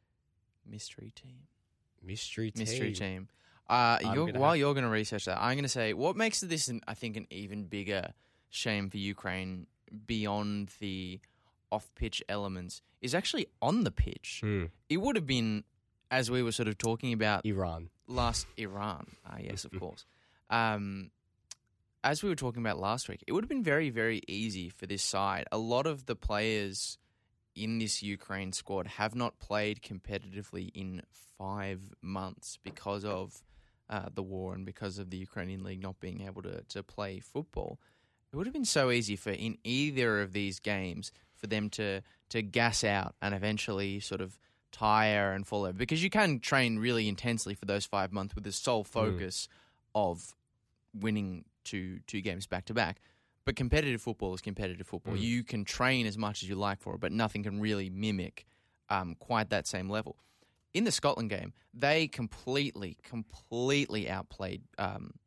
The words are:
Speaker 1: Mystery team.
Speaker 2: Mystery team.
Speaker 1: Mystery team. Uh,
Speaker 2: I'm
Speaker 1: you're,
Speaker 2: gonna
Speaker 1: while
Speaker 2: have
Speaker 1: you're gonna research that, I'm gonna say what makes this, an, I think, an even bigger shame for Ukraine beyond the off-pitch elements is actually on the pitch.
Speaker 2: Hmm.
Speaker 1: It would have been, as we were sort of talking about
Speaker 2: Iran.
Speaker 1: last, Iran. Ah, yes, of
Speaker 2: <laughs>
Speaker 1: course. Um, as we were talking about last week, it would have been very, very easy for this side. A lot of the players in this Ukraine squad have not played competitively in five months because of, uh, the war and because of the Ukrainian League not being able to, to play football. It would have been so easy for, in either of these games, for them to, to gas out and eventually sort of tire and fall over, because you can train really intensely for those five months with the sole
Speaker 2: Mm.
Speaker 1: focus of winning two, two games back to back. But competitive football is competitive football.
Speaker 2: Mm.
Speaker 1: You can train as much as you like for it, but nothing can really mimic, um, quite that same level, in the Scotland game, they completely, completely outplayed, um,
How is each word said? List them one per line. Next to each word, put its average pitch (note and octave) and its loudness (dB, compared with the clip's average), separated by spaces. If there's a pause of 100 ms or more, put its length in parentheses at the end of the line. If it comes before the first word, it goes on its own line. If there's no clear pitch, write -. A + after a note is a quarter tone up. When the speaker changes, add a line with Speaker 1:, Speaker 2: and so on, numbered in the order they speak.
(640)
Speaker 1:
Mystery G#2+ -12
team. B2+ -20 (560)
Speaker 2:
Mystery G#2+ -4
team. A2+ -8
Speaker 1:
Mystery A#2 0
team. F#2+ -4 (400)
Uh, A#2 8
Speaker 2:
I'm - 2
Speaker 1:
you're, D3+ 4
Speaker 2:
gonna B2+ 0
Speaker 1:
while C#3+ 8
Speaker 2:
have E3 6
Speaker 1:
you're C#3+ 6
gonna B2+ 2
research G#2+ 0
that, F#2+ 0
I'm B2 4
gonna C#3 0
say A2+ 2
what D3+ 2
makes A3 2
this, E3 0
an, A#2 -4
I A2+ -6
think, A2 -6
an G#2+ -8
even G2+ -8
bigger G2 -4 (360)
shame G2+ 0
for G#2+ -6
Ukraine F#2 -4 (400)
beyond G#2 -2
the F#2+ -6 (520)
off-pitch - -4
elements F#2+ -4 (200)
is B2 -2
actually G3+ 0 (140)
on F#3+ 6
the - 2
pitch. - 0
Speaker 2:
Hmm. G2+ 2 (240)
Speaker 1:
It D#3 2
would A#3 2
have E3 2
been, A2+ 2 (460)
as B2+ 4
we B2+ 4
were A#2 2
sort A2+ 0
of G#2+ 0
talking A#2 2
about G#2+ 4
Speaker 2:
Iran. F2 0 (180)
Speaker 1:
last, A#2+ 0 (100)
Iran. G2+ -6 (100)
Ah, - -10
yes, - -8
of - -14
Speaker 2:
<laughs> F#2 -8
Speaker 1:
course. - -10 (440)
Um, G2+ 0 (920)
as D3+ 2
we G3+ 0
were E3+ 2
talking B2 -2
about G#2 0
last G#2 0
week, - -10
it - 0
would G3+ 2
have A#3+ -6
been C4+ 0
very, D3+ 2
very A2+ 2
easy F#2+ -4
for - -12
this G2 -2
side. G2 0
A G2+ 0
lot A#2+ 2
of C#3 -2
the A#2 -2
players G#2 0 (580)
in A2+ 0
this A2 0
Ukraine G2 -4
squad F#2+ -2
have G#2+ 0
not A#2+ -2
played G#2 -2
competitively G2 -8
in F#2 -6 (340)
five G2 -6
months F#2+ -6
because G2+ -6
of, G2 -6 (460)
uh, G2 -4
the G2+ -4
war F#2 -6
and F#2+ -8
because G2 -8
of F#2 -8
the F#2 -6
Ukrainian F#2+ -6
League F#2+ -8
not F#2+ -8
being F#2+ -8
able G2 -10
to, F#2 -10
to G2+ -8
play G2 -8
football. - -6 (520)
It C#3 -8
would G3 -2
have C4 -6
been C#4+ 0
so C3 6
easy A2 2
for, G#2 -2
in A2 -2
either B2 2
of F#2 -2
these G2 -2
games, F#2+ -2 (240)
for - -8
them G#2 0
to, G2 -2 (280)
to A2+ 0
gas A2+ 4
out G2+ 2
and G2+ 2
eventually G2 0
sort G2+ -4
of F#2+ -8 (340)
tire G#2+ 6
and G2 -2
fall G#2 0
over, F#2 0
because D#3 0
you F#3+ 2
can F#3 4
train A#2+ 4
really A#2 2
intensely G#2 0
for - -10
those G2+ 2
five F#2+ 0
months G2+ -4
with G2+ -6
the G2+ -6
sole A2+ 2
Speaker 2:
Mm. - -8
Speaker 1:
focus F#2+ 0 (480)
of F2+ 2 (580)
winning G2+ -2 (180)
two, F#2 -6
two G2+ -4
games F#2+ -4
back F2+ -4
to A2 -8
back. G#2 0 (460)
But B2+ 0
competitive C3 2
football G#2 -2
is F2+ -8
competitive F#2+ -4
football. G#2 -4
Speaker 2:
Mm. G2 2
Speaker 1:
You A#2 2
can G#2+ -4
train B2+ 4
as G#2 -2
much G#2 -2
as F#2+ -6
you G2+ -2
like G2 0
for - -8
it, A2+ -8
but F2+ 0
nothing A2 0
can G2+ -2
really G2+ 0
mimic, G2 -2 (440)
um, F#2 0
quite A2 2
that G2 2
same F#2 -2
level, G#2+ -2 (560)
in G3 4
the G#3+ 4
Scotland A#2 2
game, - -4 (200)
they D3 4
completely, B2+ -2
completely A#2+ 0
outplayed, F#2+ -4 (160)
um, F#2+ -4 (140)